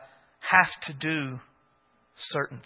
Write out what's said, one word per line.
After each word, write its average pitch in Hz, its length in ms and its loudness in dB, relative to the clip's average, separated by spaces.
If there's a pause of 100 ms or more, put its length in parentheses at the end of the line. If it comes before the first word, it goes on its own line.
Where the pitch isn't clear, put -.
(400)
have 185 300 6 (160)
to 156 80 -10
do 139 440 -4 (800)
certain 139 500 -4